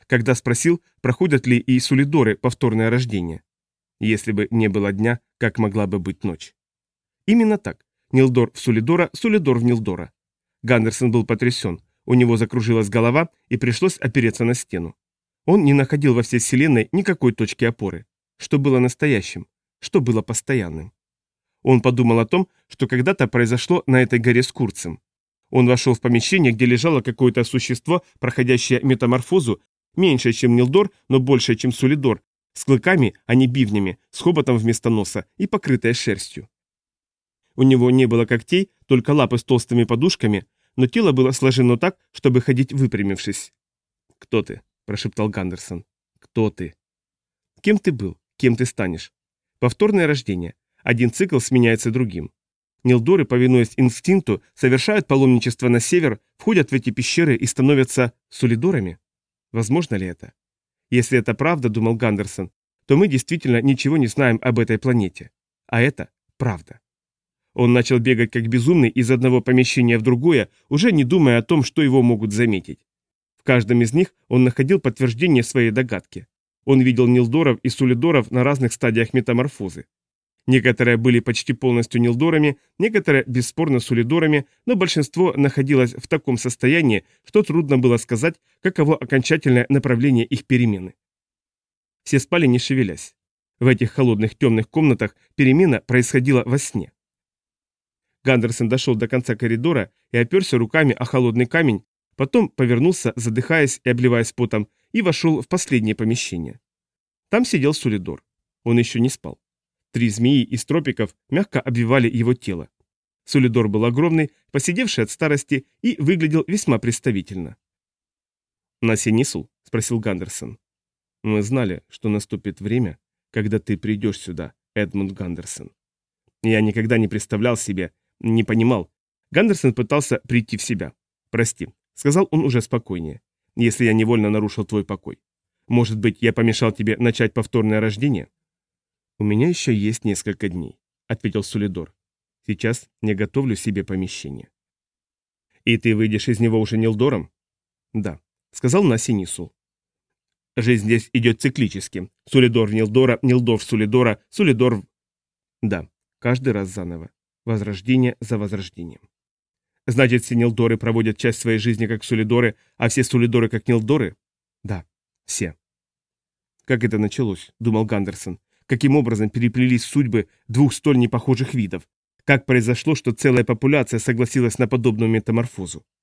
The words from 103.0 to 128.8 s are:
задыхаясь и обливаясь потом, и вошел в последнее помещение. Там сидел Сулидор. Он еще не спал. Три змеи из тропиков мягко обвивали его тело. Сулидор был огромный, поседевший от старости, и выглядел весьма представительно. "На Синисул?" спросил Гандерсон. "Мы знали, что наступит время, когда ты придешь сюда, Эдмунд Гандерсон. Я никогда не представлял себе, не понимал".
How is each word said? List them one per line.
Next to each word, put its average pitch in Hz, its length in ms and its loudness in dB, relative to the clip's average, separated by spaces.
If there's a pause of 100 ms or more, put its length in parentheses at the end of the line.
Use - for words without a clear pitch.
задыхаясь 123 680 -2
и 127 60 0
обливаясь 120 440 2
потом, 110 340 -2 (240)
и 220 100 0
вошел 165 400 0
в - 60 -16
последнее 113 480 0
помещение. 95 640 -4 (680)
Там 247 160 2
сидел 147 280 0
Сулидор. 101 500 -6 (400)
Он 117 140 2
еще 117 220 0
не 123 100 2
спал. - 300 -12 (520)
Три 117 180 0
змеи 120 340 2
из 123 220 -6
тропиков 139 500 -4 (140)
мягко 151 300 -2
обвивали 120 500 0
его 117 240 0
тело. 92 360 -8 (560)
Сулидор 120 420 2
был 107 180 0
огромный, 151 460 0 (200)
поседевший 175 520 -2
от - 80 -6
старости, 143 540 -4 (160)
и 240 180 -2
выглядел 160 480 0
весьма 151 320 0
представительно. 98 800 -4 (1200)
"На 113 140 0
Синисул?" 110 540 -2 (120)
спросил 113 380 -4
Гандерсон. 92 580 -8 (680)
"Мы 107 200 -2
знали, 110 440 -4
что - 220 -8
наступит 104 520 -6
время, 104 360 -4 (320)
когда 104 300 -2
ты 101 180 -4
придешь 107 400 -4
сюда, 85 360 -14 (200)
Эдмунд 98 380 -4
Гандерсон. 87 600 -12 (680)
Я 110 200 2
никогда 110 360 0
не 110 100 2
представлял 110 480 -4
себе, 92 380 -8 (260)
не 113 240 0
понимал". 113 480 0 (400)